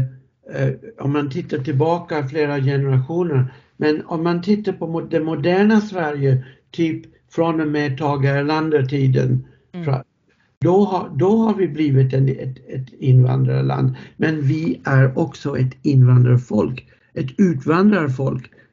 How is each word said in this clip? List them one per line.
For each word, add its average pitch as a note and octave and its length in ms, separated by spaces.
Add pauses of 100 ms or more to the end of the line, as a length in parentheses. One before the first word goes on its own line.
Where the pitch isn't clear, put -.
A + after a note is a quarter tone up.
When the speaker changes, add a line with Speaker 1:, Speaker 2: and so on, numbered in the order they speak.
(520)
Speaker 1:
eh, C3+ 220 (260)
om C3+ 120
man C#3+ 180
tittar D#3+ 280
tillbaka D#3 680
flera C#3+ 320
generationer, C#3 960 (220)
men D3+ 300
om D#3+ 180
man F3 180
tittar G3+ 300
på F3 140
mo-, E3 220
det E3 120
moderna F3 600
Sverige, D3 640 (260)
typ D#3+ 460 (120)
från E3 300
och D3+ 80
med D3 300
Tage C#3+ 260
Erlander-tiden. C#3 1200 (260)
Speaker 2:
Mm. F3 120
Speaker 1:
Fra-, C3+ 200 (560)
då F#3 240
har, F#3+ 320
då F#3 200
har A3 180
vi F#3 140
blivit C#3+ 440
en, C3+ 160
ett, C3+ 400
ett C3 300
invandrarland. C3 960 (220)
Men D#3 260
vi D#3+ 420
är C3 340
också D3 400
ett C3 140 (100)
invandrarfolk, B2 1040 (280)
ett C3 140 (100)
utvandrarfolk. D3 1120 (220)